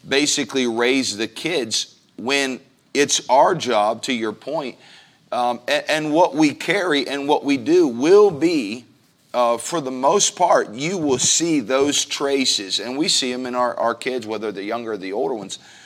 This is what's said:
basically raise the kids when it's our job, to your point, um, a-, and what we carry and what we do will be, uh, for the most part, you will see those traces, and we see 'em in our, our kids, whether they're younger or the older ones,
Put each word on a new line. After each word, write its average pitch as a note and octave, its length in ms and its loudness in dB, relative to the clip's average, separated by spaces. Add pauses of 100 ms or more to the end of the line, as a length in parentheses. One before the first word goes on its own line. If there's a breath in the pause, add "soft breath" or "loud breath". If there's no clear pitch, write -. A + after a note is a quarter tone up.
basically C3+ 600 0
raise A#2+ 500 0
the G#2+ 120 -4
kids C#3 640 -6 (220)
when C3 440 -2 (340)
it's C#3+ 340 2
our D3+ 260 4
job, A2+ 480 0
to C3+ 100 -4
your A2 200 -4
point, C3+ 440 -8 (540 soft breath)
um, A#2+ 380 -2
a-, D3 220 -2
and D3+ 220 0
what E3 220 4
we D3 180 4
carry E3+ 540 0
and C#3 220 -4
what D3 160 2
we C#3 120 2
do D3+ 300 4
will E3 460 6
be, C3+ 520 -2 (480)
uh, A#2+ 240 2
for E3 240 -6
the C3 120 -6
most D3+ 440 2
part, E3+ 380 2
you D#3+ 240 -4
will C#3+ 220 0
see D#3 400 2
those C3 440 0
traces, B2 760 -2
and B2 180 -8
we D3+ 100 0
see B2+ 240 0
'em B2+ 140 -6
in B2 80 -6
our, B2 240 0
our A#2 160 0
kids, B2+ 320 -6
whether G#2+ 260 -4
they're F#2+ 120 -10
younger A2+ 280 -6
or G#2+ 60 -4
the F#2+ 140 -8
older C3 220 -2
ones, G2 240 -10 (280 loud breath)